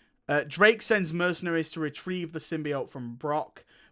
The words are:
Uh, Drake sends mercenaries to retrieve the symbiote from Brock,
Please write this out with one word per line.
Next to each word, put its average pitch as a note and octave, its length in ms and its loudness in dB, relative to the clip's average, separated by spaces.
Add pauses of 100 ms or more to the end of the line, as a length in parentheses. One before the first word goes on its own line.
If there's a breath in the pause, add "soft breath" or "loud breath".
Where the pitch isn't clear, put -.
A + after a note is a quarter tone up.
(280 loud breath)
Uh, C#3+ 200 2
Drake G#3 340 6
sends F#3+ 300 2
mercenaries F3 580 0
to - 80 -10
retrieve E3 540 -6
the E3 80 -8
symbiote D3 500 -4
from A#2+ 240 -10
Brock, D3 500 -4 (280 soft breath)